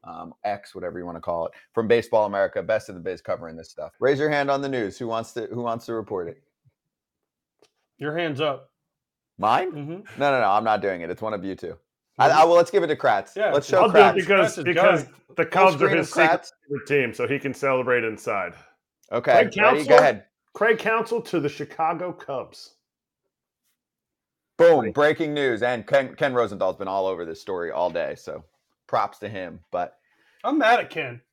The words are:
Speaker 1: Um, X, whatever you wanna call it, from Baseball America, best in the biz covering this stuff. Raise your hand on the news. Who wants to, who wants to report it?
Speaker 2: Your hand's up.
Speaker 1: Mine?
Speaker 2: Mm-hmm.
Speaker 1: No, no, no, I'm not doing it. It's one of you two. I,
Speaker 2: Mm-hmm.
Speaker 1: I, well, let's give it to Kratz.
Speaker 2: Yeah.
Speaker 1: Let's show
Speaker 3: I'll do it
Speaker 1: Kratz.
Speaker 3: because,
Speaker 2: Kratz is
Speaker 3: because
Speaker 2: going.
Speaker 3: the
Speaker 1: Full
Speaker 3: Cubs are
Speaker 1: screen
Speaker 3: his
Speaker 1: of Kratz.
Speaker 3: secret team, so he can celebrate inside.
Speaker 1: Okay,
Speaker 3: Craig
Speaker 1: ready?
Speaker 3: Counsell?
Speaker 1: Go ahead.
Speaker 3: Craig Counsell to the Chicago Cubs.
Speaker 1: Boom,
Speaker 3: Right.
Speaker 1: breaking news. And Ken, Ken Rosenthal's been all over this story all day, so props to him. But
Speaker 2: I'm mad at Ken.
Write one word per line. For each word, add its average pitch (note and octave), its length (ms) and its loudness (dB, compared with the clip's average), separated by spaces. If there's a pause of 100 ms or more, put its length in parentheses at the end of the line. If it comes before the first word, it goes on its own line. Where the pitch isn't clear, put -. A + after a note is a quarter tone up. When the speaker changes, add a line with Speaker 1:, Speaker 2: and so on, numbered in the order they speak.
Speaker 1:
Um, E2 260 -16 (100)
X, G2+ 280 -6
whatever F2+ 280 -8
you F2 40 -10
wanna E2+ 160 -12
call E2+ 260 -4
it, - 60 -10 (220)
from A2+ 140 -2
Baseball A2 380 0
America, G2 360 -2
best G#2+ 260 -4
in G2+ 60 -16
the F2 60 -16
biz F2+ 200 -8
covering E2+ 360 -10
this D#2+ 140 -18
stuff. D2+ 280 -14
Raise C3+ 220 2
your D3+ 100 0
hand C#3+ 220 0
on C#3 100 -2
the C#3 60 -6
news. A#2 280 -4
Who A#2+ 120 -8
wants A2+ 240 -6
to, A2+ 140 -8
who A#2+ 160 -8
wants A#2 240 -6
to A#2 80 -8
report G2+ 340 -6
it? - 160 -18 (1500)
Speaker 2:
Your D3+ 180 -6
hand's D#3 240 -4
up. C#3 300 -4 (680)
Speaker 1:
Mine? B2+ 360 0
Speaker 2:
Mm-hmm. D#3 480 -12
Speaker 1:
No, C#3+ 100 2
no, C3 100 2
no, G#2 80 2
I'm G#2 140 2
not A2 180 0
doing F#2+ 200 -4
it. E2 100 -8
It's F2+ 120 -8
one G#2+ 120 -4
of F#2+ 100 -8
you F#2+ 120 -8
two. E2+ 200 -12 (440)
I, C3+ 80 6
Speaker 2:
Mm-hmm. D3+ 100 4
Speaker 1:
I, D#3 60 8
well, E3+ 100 6
let's F3 160 6
give F#3 140 2
it - 20 -4
to D3+ 80 0
Kratz. G#2+ 400 0
Speaker 2:
Yeah. G3 160 -2
Speaker 1:
Let's C#3+ 160 0
show F#3 160 4
Speaker 3:
I'll A3 80 4
do G#3+ 80 6
it - 20 10
Speaker 1:
Kratz. G3 140 8
Speaker 3:
because, F#3+ 400 2
Speaker 2:
Kratz - 40 -10
is D#3 60 -6
Speaker 3:
because E3+ 380 2
Speaker 2:
going. - 120 -16 (220)
Speaker 3:
the E3+ 60 -2
Speaker 1:
Full - 80 -2
Speaker 3:
Cubs F#3+ 240 4
are C3+ 40 -6
Speaker 1:
screen D#3 180 2
Speaker 3:
his E3 120 -2
Speaker 1:
of - 60 -12
Kratz. E3 360 2 (180)
Speaker 3:
secret C#3 180 -10
team, C3+ 260 0
so A#2+ 140 -4
he C#3 140 -2
can C#3 120 -6
celebrate B2+ 520 0
inside. G2+ 500 -6 (560)
Speaker 1:
Okay, - 220 0
Speaker 3:
Craig A#3+ 140 8
Speaker 1:
ready? G3 140 -6
Speaker 3:
Counsell? C4 280 2
Speaker 1:
Go B3+ 100 10
ahead. A#2 260 4 (280)
Speaker 3:
Craig A3 260 0
Counsell A3+ 440 -2
to - 180 -4
the C#3+ 80 -4
Chicago D#3+ 640 -6
Cubs. - 640 -12 (1800)
Speaker 1:
Boom, D#3+ 280 6
Speaker 3:
Right. G#2+ 100 -6
Speaker 1:
breaking D3 400 0
news. B2 300 0
And A#2+ 200 -2
Ken, C#3 300 0
Ken C#3 180 -2
Rosenthal's G2 440 0
been G2 100 -8
all F#2+ 220 -2
over F2 160 -4
this D#2+ 160 -12
story F2 320 -6
all E2+ 180 0
day, D#2+ 240 -6
so D#2+ 300 -14 (420)
props - 320 -2
to G#2 100 -10
him. F#2 300 -10 (140)
But F2 260 -6 (460)
Speaker 2:
I'm C#4 140 -2
mad A#3 200 4
at - 120 -6
Ken. B2+ 300 -10 (120)